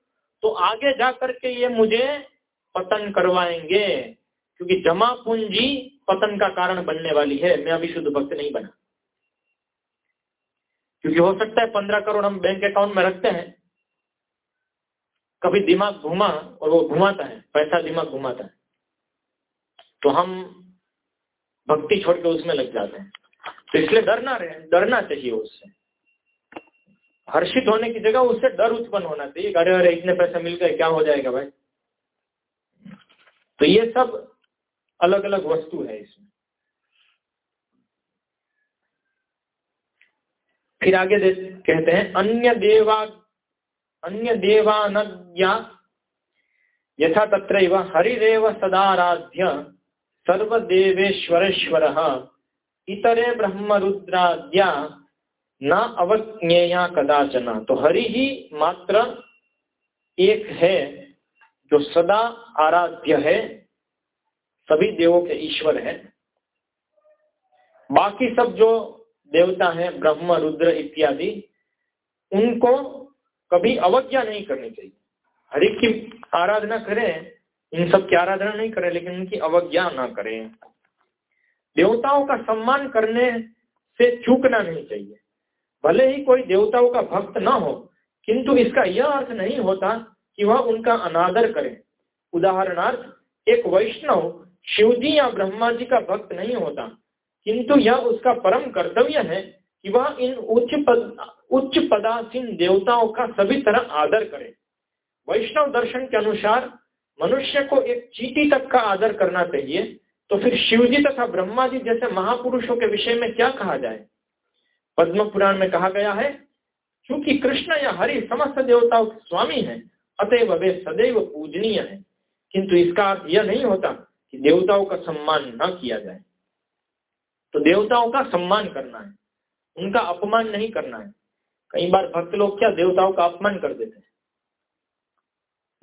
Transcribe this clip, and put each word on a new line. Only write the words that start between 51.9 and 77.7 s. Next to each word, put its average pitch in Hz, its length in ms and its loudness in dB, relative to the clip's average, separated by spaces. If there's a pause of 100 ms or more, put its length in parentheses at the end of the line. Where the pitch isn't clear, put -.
इतरे 233 460 2
ब्रह्मरुद्राद्या 185 1700 0 (600)
न 196 360 0
अवज्ञेया 175 880 2
कदाचन।" 139 800 0
तो - 100 0
हरि 175 280 2
ही 262 500 -4
मात्र 180 720 -2 (960)
एक 208 280 2
है 160 640 -2 (560)
जो 147 120 4
सदा 196 840 0
आराध्य 156 560 2
है, - 520 -2 (1040)
सभी 156 200 2
देवों 170 300 4
के 175 120 -4
ईश्वर 151 440 -2
है। - 340 -10 (1800)
बाकी 208 480 0
सब 240 140 0
जो 220 460 2 (260)
देवता 180 440 2
हैं, 170 300 -6
ब्रह्म, 156 320 0
रुद्र 156 360 0
इत्यादि, 156 800 -2 (840)
उनको 240 560 2 (640)
कभी 180 260 4
अवज्ञा 262 460 2
नहीं 208 220 -8
करनी - 260 -8
चाहिए। 196 220 -20 (600)
हरि 160 140 2
की - 540 -2 (140)
आराधना 208 440 -2
करें, 185 540 -4 (400)